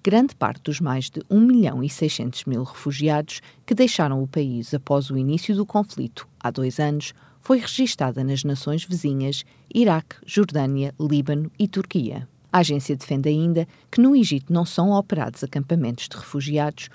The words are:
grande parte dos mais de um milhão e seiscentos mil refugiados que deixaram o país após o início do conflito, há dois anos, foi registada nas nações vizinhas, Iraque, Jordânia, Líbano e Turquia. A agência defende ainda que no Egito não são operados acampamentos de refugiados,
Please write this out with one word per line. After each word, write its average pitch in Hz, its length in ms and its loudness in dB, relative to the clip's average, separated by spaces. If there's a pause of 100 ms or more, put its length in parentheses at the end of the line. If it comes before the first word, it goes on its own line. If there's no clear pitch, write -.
grande 233 320 4
parte - 300 -4
dos 151 160 -4
mais 131 280 -2
de - 220 -10
um 202 100 6
milhão 226 420 4
e 143 60 -2
seiscentos - 560 -4
mil 127 200 -2
refugiados 147 760 -4 (240)
que - 80 -4
deixaram 175 480 2
o 135 60 0
país 135 480 -4
após 139 360 0
o 135 60 -2
início 147 380 0
do 202 100 0
conflito, 202 600 -4 (140)
há 120 100 -4
dois 127 300 -4
anos, 151 340 -4 (260)
foi 262 200 2
registada 135 640 -2
nas 135 180 -2
nações 147 420 -4
vizinhas, 139 600 -4 (280)
Iraque, 190 440 2 (100)
Jordânia, 139 720 0
Líbano 147 580 0
e 208 120 0
Turquia. 127 600 -4 (240)
A 180 60 4
agência 147 360 2
defende 135 340 -2
ainda 165 380 2 (240)
que - 100 4
no 262 140 8
Egito 165 380 2
não 175 120 4
são 180 280 2
operados 156 500 0
acampamentos 139 680 -2
de - 80 -16
refugiados, 147 800 -4